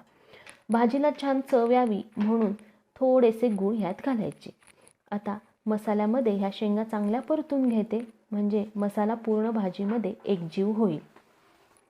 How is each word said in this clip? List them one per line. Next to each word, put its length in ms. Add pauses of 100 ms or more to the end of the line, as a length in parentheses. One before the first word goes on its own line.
(680)
भाजीला 420 (100)
छान 200 (100)
चव 200
यावी 320 (140)
म्हणून 360 (440)
थोडेसे 520
गूळ 260
ह्यात 200 (120)
घालायचे. 440 (600)
आता 280 (280)
मसाल्यामध्ये 640
ह्या 200
शेंगा 320
चांगल्या 360
परतून 480
घेते, 520 (100)
म्हणजे 360 (100)
मसाला 380
पूर्ण 360
भाजीमध्ये 640 (100)
एकजीव 460
होईल. 280 (920)